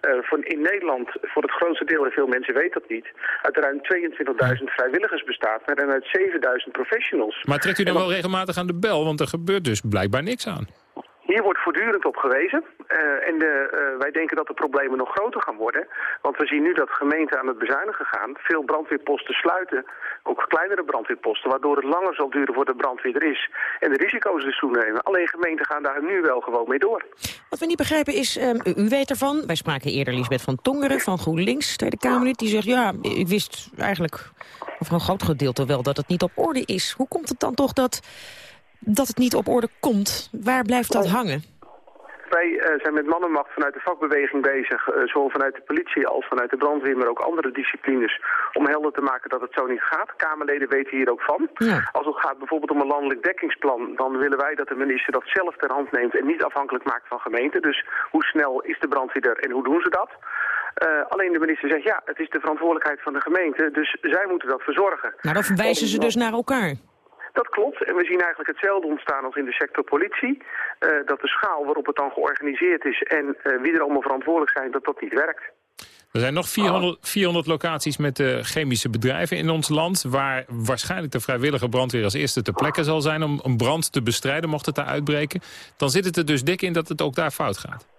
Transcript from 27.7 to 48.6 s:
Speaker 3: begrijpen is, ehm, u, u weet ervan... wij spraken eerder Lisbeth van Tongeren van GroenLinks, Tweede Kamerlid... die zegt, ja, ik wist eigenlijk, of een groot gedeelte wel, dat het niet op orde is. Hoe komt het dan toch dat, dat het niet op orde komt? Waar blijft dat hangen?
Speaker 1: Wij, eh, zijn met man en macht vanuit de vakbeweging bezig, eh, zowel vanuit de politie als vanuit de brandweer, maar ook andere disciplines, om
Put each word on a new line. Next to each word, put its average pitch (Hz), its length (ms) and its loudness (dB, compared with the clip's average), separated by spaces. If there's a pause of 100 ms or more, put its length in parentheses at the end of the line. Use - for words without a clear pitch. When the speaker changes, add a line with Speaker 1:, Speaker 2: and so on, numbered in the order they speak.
Speaker 3:
begrijpen 294 360 2
is, - 240 0
ehm, 240 260 2
u, 180 120 2
u 202 120 4
weet 269 220 2
ervan... 285 360 0
wij 165 100 0
spraken 147 360 -2
eerder 131 220 0
Lisbeth 127 280 0
van 131 200 -2
Tongeren 269 380 2
van 185 180 0
GroenLinks, 190 600 0
Tweede - 200 -2
Kamerlid... 254 400 2
die 220 120 0
zegt, 214 160 2
ja, 233 360 2
ik - 260 0
wist - 500 -2
eigenlijk, - 520 -2 (500)
of - 120 -4
een 170 80 2
groot 190 240 0
gedeelte 139 420 2
wel, 127 180 0
dat 139 140 0
het 143 100 -4
niet 180 160 2
op 180 120 0
orde 285 300 0
is. - 320 -2
Hoe 269 100 0
komt 330 220 -4
het 247 100 -6
dan 277 140 0
toch 269 200 2
dat, 254 260 0 (800)
dat 220 280 2
het 220 100 -6
niet 247 180 4
op 247 120 2
orde 240 220 2 (100)
komt? - 520 0
Waar 240 320 0
blijft 240 280 2
dat 202 160 4
hangen? 175 360 0 (840)
Speaker 1:
Wij, 170 300 2
eh, 156 220 2
zijn 151 120 0
met 151 120 2
man 165 180 2
en 170 80 0
macht 147 220 0
vanuit 143 200 0
de - 60 -12 (100)
vakbeweging 143 520 0
bezig, 131 460 0
eh, - 180 2
zowel 139 240 2
vanuit 135 260 0
de - 60 -14
politie - 460 0
als 135 200 0
vanuit 123 220 0
de 135 80 0
brandweer, 139 400 2
maar 123 100 2
ook 120 120 0
andere 156 320 0
disciplines, 127 720 0 (320)
om 143 140 2